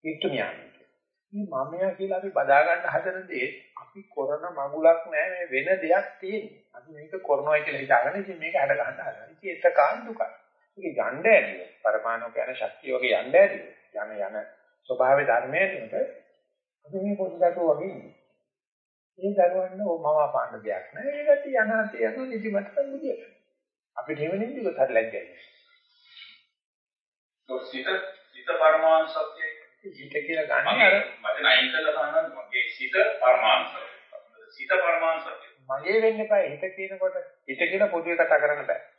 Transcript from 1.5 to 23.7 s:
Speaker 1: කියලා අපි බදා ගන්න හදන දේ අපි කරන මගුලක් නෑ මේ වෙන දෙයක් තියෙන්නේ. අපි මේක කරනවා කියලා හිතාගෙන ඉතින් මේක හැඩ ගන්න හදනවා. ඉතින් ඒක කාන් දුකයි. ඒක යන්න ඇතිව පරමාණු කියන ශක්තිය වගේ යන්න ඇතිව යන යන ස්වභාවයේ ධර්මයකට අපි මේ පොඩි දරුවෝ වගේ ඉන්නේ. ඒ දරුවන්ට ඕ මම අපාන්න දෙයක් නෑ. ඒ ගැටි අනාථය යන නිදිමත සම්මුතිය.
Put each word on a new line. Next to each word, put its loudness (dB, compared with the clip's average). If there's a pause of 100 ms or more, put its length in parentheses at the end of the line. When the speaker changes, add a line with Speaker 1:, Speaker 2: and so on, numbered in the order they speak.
Speaker 1:
කියලා -4
අපි -6
බදා 4
ගන්න 0
හදන -4
දේ -6 (280)
අපි -20
කරන -6
මගුලක් 4
නෑ -2
මේ -6
වෙන -2 (100)
දෙයක් 0
තියෙන්නේ. -10 (100)
අපි -20
මේක -16
කරනවා 0
කියලා -6
හිතාගෙන 2
ඉතින් -10
මේක -8
හැඩ 2
ගන්න -2
හදනවා. -12
ඉතින් -14
ඒක 0
කාන් 4
දුකයි. -8 (480)
ඒක -4
යන්න -4
ඇතිව 4 (200)
පරමාණු -2
කියන -6
ශක්තිය -8
වගේ 0
යන්න -2
ඇතිව 6 (340)
යන -10
යන -6 (520)
ස්වභාවයේ 4
ධර්මයකට 0 (920)
අපි -8
මේ -2
පොඩි -4
දරුවෝ 2
වගේ -6
ඉන්නේ. -16 (1040)
ඒ -2
දරුවන්ට 2
ඕ -2
මම 2
අපාන්න 0
දෙයක් -6
නෑ. -8
ඒ -6
ගැටි 4
අනාථය 0
යන -2
නිදිමත -4
සම්මුතිය. -6 (800)